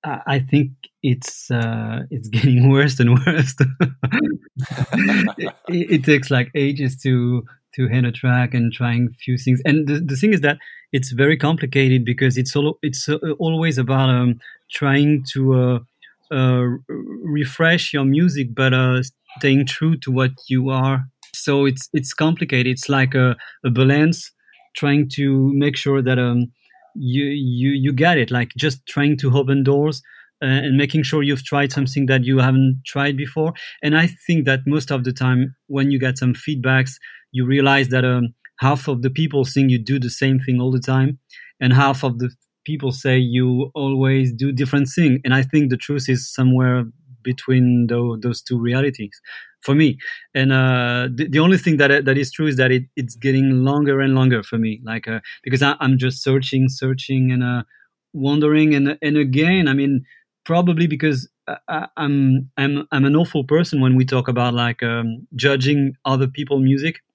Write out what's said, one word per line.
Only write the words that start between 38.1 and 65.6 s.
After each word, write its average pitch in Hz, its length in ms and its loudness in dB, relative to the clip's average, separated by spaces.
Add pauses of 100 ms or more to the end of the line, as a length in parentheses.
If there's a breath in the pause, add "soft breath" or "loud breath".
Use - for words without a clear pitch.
half 135 280 0
of 127 140 -2
the 131 80 0
people 143 360 -2
think 135 260 2
you 120 80 2
do 131 200 -4
the 123 100 -4
same 135 300 0
thing 131 200 -2
all 127 120 0
the 127 100 0
time, 131 360 0 (420 loud breath)
and 127 140 0
half 135 300 2
of 120 160 -4
the 123 100 -4 (360)
people 139 260 -4
say 131 260 0
you 127 560 0
always 135 600 0
do 135 180 -4
different 135 420 0
thing. 139 300 2
And 131 100 0
I 131 100 2
think 143 260 0
the 127 80 -2
truth 139 320 -6
is 127 220 -2
somewhere 127 520 2 (400)
between 127 640 0
tho-, 120 300 -2
those 113 240 -6
two 123 180 -6
realities 120 600 -4 (420 loud breath)
for 139 120 -2
me. 143 240 4 (380 loud breath)
And, 135 160 2
uh, 123 640 0
the, 135 160 -6
the 143 100 2
only 180 180 4
thing 160 200 0
that, 143 260 4
that 135 140 2
is 135 160 -4
true 156 140 -4
is 135 100 -2
that 127 140 2
it, 127 120 0 (140)
it's 127 180 -8
getting 135 480 2
longer 139 380 0
and 135 120 2
longer 127 300 2
for - 140 -6
me, 113 260 -4
like, 113 240 -10
uh, 113 140 -6 (200 loud breath)
because 131 200 -4
I, 143 180 -2
I'm 131 180 0
just 127 240 -4
searching, 135 460 0
searching 131 640 -2
and, 123 120 -2
uh, 123 200 -4 (480 soft breath)
wondering. 151 640 2
And, 139 260 0
and 151 160 -2
again, 151 520 2
I 135 40 2
mean, 139 300 0 (420 soft breath)
probably 170 420 2
because 143 420 -2 (180)
I, - 100 -10 (120)
I, 156 260 -6
I'm, 135 600 0
I'm, 143 340 -2
I'm 139 140 2
an 143 100 4
awful 156 300 0
person 151 340 0
when 127 160 4
we 131 80 4
talk 127 240 -2
about, 123 260 0
like, 120 300 -2
um, 117 420 -6 (100)
judging 139 580 0 (100)